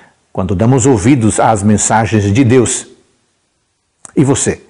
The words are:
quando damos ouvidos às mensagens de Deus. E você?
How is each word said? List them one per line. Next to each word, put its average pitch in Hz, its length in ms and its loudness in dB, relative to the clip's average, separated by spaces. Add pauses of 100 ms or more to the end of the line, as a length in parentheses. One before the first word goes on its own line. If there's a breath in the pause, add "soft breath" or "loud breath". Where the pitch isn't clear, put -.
(320 loud breath)
quando 95 220 -6
damos 117 320 0
ouvidos 110 540 0
às 113 220 0
mensagens 107 680 0
de 131 120 2
Deus. 117 420 0 (1300)
E - 80 2
você? 139 460 -4